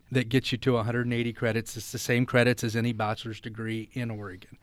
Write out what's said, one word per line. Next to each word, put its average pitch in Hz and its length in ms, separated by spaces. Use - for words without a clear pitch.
That 123 200
gets 127 200
you 131 80
to 123 200
a 113 40
hundred 120 220
and 120 80
eighty 117 220
credits. 113 420
It's 107 160
the 120 60
same 123 260
credits 123 400
as 110 100
any 117 200
bachelor's 107 440
degree 113 540
in 120 180
Oregon. 101 520